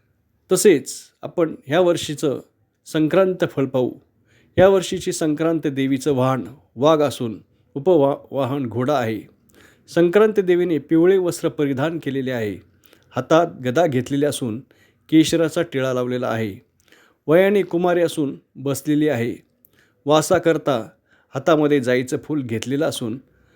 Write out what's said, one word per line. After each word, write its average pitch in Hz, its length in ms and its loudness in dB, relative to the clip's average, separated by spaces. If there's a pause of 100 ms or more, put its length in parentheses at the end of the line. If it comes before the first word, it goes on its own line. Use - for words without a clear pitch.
(520)
तसेच 175 420 2 (280)
आपण 156 320 -4 (120)
ह्या 156 140 0
वर्षीचं 156 600 -2 (460)
संक्रांत 170 640 0
फळ 139 160 -2
पाहू. 127 260 -2 (640)
या 180 100 8
वर्षीची 185 440 0
संक्रांत 160 540 -2
देवीचं 135 460 -2
वाहन 131 320 0 (320)
वाघ 147 260 4
असून 117 400 -4 (320)
उपवा-, 143 420 2 (140)
वाहन 135 360 -4
घोडा 127 320 -2
आहे. 113 240 -4 (640)
संक्रांत 202 520 2
देवीने 180 380 0
पिवळे 165 400 2
वस्त्र 170 300 -4
परिधान 147 500 -4
केलेले 131 340 -6
आहे, 107 240 -6 (540)
हातात 160 360 2 (180)
गदा 127 220 0
घेतलेली 139 380 -2
असून 131 360 -4 (480)
केशराचा 160 540 2
टिळा 131 320 -2
लावलेला 123 340 -4
आहे, 110 280 -4 (680)
वयाने 190 360 4
कुमारी 175 380 0
असून 156 400 -4 (140)
बसलेली 147 540 -2
आहे, 117 280 -4 (720)
वासाकरता 156 800 0 (460)
हातामध्ये 147 460 2
जाईचं 127 440 0
फूल 151 180 -6
घेतलेलं 123 460 -4
असून 120 300 -6 (380)